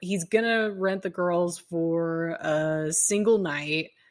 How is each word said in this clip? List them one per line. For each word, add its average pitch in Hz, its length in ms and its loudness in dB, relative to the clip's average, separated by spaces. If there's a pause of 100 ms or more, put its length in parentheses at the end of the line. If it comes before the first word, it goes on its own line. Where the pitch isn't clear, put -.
he's 180 220 -2
gonna 220 480 2
rent 190 280 0
the 190 80 -4
girls 175 500 0
for 165 840 -2
a 156 520 0
single 208 460 4
night, 156 540 -4 (180)